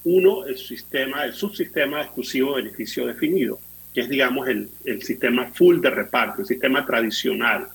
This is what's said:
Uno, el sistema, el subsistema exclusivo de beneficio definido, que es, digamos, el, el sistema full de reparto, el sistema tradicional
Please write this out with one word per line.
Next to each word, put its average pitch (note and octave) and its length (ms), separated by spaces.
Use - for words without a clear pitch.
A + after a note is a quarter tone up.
Uno, F#3 420
el C3+ 120
sistema, C3+ 680
el A#2+ 80
subsistema D3+ 680
exclusivo C3+ 540
de B2 80
beneficio A2+ 440
definido, B2 520
que B2+ 80
es, A#2+ 80
digamos, C3 380
el, A2 220
el A2 160
sistema A#2+ 500
full F3 300
de - 80
reparto, A#2 520
el G2 60
sistema C3+ 380
tradicional A2 880